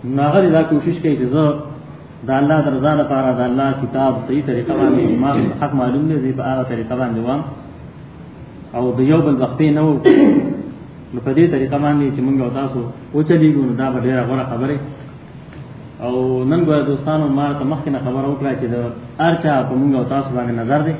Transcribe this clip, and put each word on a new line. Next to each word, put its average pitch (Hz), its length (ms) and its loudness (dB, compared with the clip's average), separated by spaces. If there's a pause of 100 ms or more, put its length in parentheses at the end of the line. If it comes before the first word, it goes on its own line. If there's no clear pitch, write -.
نو 131 200 -2
هغه 147 180 4
دې 180 100 4
دا 160 120 6
کوشش 156 380 0
کوي 151 160 2
چې 127 160 0
زه 156 100 4 (840)
د - 40 -6
الله 143 300 4
د 139 140 0
رضا 143 200 2
لپاره 139 340 0 (100)
د - 20 0
الله 127 280 0 (120)
کتاب 131 320 0 (140)
صحیح 139 180 0
طریقه 120 280 -2
باندې، 123 360 2
چې 117 140 2
ما 139 80 2 (300)
حق 143 140 -2
معلوم 131 320 0
دی، 156 160 0
زه 131 140 0
په 123 60 -6
هغه 131 200 -2
طریقه 117 320 -4
باندې 120 240 -2
وام. 127 220 -2 (1300)
او 120 180 -2
د 123 80 -2 (120)
یو 165 100 6
بل 143 140 4
وختې 127 400 0
نه 151 60 2
وو. 156 140 4 (1200)
نو 123 120 -6
په 131 80 0
دې 160 180 6
طریقه 135 260 0
باندې 147 280 2 (100)
چې 139 60 -2
مونږ 135 200 2
او 123 80 0
تاسو 135 300 -4 (340)
وچلیږو، 156 540 4
نو 120 140 0
دا 131 80 0
به 127 100 -2
ډېره 123 280 0
غوره 131 240 -2
خبره 127 220 -2
وي. 139 60 -2 (1200)
او 123 100 -4 (300)
نن 151 220 2
ګوره 151 220 4
دوستانو 151 400 0
ما 143 260 2
ته 135 120 -4
مخکې 147 240 -2
نه 135 100 -2
خبره 131 300 -2
وکړه 139 260 -2
چې 127 180 -4
د - 20 -2 (440)
هر 165 140 4 (100)
چا 151 100 2 (100)
په 127 120 -4
مونږ 139 200 2
او 123 80 0
تاسو 135 320 -2
باندې 120 240 -2
نظر 123 220 0
دی. 156 180 0